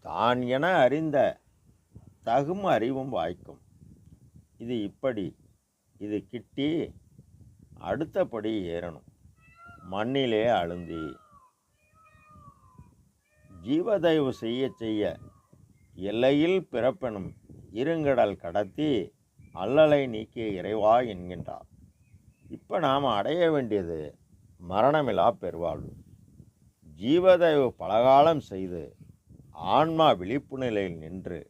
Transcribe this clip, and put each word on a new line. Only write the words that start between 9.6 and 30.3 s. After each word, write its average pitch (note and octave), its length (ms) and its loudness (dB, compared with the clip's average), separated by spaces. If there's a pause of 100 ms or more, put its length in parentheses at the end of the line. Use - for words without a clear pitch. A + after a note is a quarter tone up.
மண்ணிலே A2+ 540 0 (100)
அழுந்தி E2+ 500 -4 (2500)
ஜீவதயவு D#3 840 0
செய்ய A#2+ 360 -4 (120)
செய்ய A2 220 -2 (920)
எல்லையில் C3+ 640 0 (100)
பிறப்பெனும் A2+ 600 -4 (440)
இருங்கடல் C3 680 0
கடத்தி G#2 480 -4 (640)
அல்லலை C#3+ 520 4
நீக்கிய A2+ 400 -8 (120)
இறைவா G#2 360 2 (120)
என்கின்றார். F2+ 580 -12 (840)
இப்ப - 300 -8
நாம C#3 340 0
அடைய B2+ 280 -2 (100)
வேண்டியது G2+ 460 -2 (720)
மரணமிலா A2+ 560 2 (140)
பெருவாழ்வு. E2 520 -8 (1080)
ஜீவதயவு D#3+ 680 6 (100)
பலகாலம் C3 640 6
செய்து F#2 400 -8 (920)
ஆன்மா D#3+ 400 4
விழிப்பு A2 460 -4